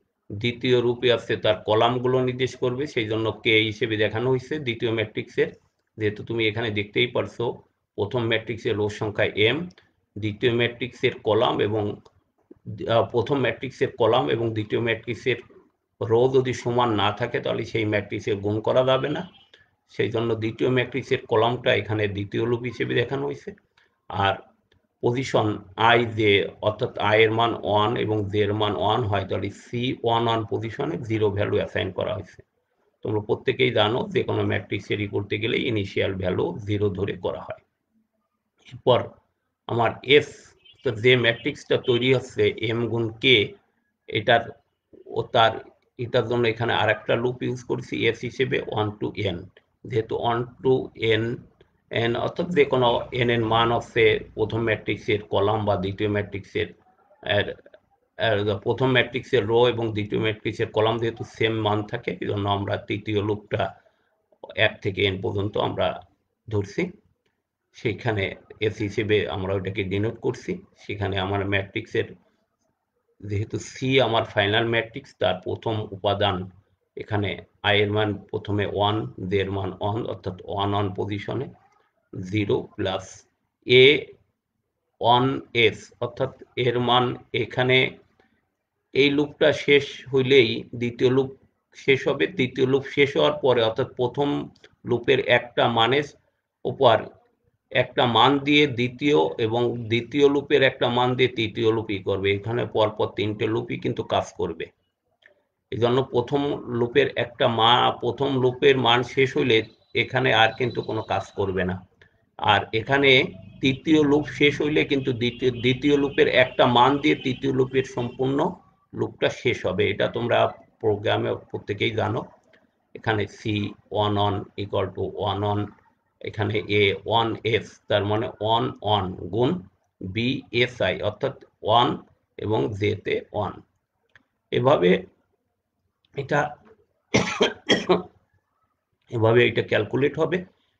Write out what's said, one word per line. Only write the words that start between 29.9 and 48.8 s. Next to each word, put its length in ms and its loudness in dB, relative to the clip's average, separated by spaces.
ওয়ান 240 2
ওয়ান 220 0
পজিশনে 480 -6
zero 320 0
value 260 -2
assign 360 -2
করা 220 -4
হয়েছে। 300 -12
তোমরা 200 -2
প্রত্যেকেই 500 0
জানো 360 2
যে 160 -2
কোনো 200 -2
ম্যাট্রিক্সে 500 -4
ই 140 -4
করতে 300 -4
গেলে 200 -2
initial 560 -2
value 440 -2
zero 320 -2
ধরে 240 -4
করা 280 -6
হয়। 200 -14
এরপর 360 2
আমার 240 0
এস, 520 2
তো 80 -2
যে 240 4
ম্যাট্রিক্সটা 640 0
তৈরি 360 2
হচ্ছে 360 0
এম 380 -4
গুণ 220 -2
কে, 440 4
এটার, 540 0
ও 180 -6
তার, 280 4
এটার 300 -2
জন্য 200 0
এখানে 260 -2
আর 160 2
একটা 260 0
loop 280 -2
use 200 -6
করছি 440 -4
এস 140 0
হিসেবে 460 -2
ওয়ান 220 -2